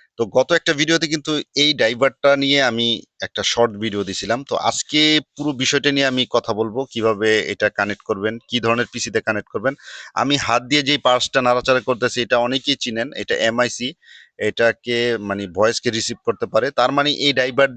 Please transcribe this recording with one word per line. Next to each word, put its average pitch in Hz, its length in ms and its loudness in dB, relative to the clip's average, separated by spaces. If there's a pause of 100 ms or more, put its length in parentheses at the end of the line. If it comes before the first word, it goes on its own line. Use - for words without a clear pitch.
(180)
তো 117 80 2
গত 127 260 2
একটা 165 200 0
ভিডিওতে 160 340 0
কিন্তু 151 260 -4 (220)
এই 147 200 2
ড্রাইভারটা 123 640 2
নিয়ে 139 260 2
আমি 117 240 0 (340)
একটা 95 220 -8
শর্ট 117 340 2
ভিডিও 101 280 -4
দিছিলাম। 98 400 -4
তো - 120 -6
আজকে 120 440 -2 (300)
পুরো 147 220 -4
বিষয়টা 131 400 0
নিয়ে 139 140 2
আমি 127 240 0
কথা 117 220 0
বলবো, 110 320 -2
কিভাবে 110 440 0 (200)
এটা 101 220 0
কানেক্ট 104 320 -4
করবেন, 107 320 -2 (120)
কি 123 140 -4
ধরনের 113 300 0
পিসিতে 110 300 -4
কানেক্ট 104 300 -4
করবেন। 120 240 -2 (400)
আমি 135 220 0
হাত 117 260 0
দিয়ে 143 200 0
যেই 143 220 0
পার্টসটা 123 380 2
নাড়াচাড়া 123 380 2
করতেছি, 120 400 -2
এটা 120 180 0
অনেকেই 127 380 0
চিনেন, 117 400 -6
এটা - 200 -4
এমআইসি। 117 520 0 (500)
এটাকে 117 580 0 (220)
মানে 101 300 -4
ভয়েসকে 107 420 0
রিসিভ 110 340 -4
করতে 110 220 -2
পারে, 110 240 0
তার 127 220 2
মানে 143 240 0
এই 143 160 0
ড্রাইভার 131 440 2